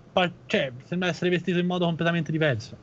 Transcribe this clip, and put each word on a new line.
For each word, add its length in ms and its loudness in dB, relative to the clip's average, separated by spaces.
par-, 200 2
cioè, 240 0
sembra 240 -2
essere 220 0
vestito 280 0
in 80 2
modo 200 0
completamente 440 0
diverso. 520 0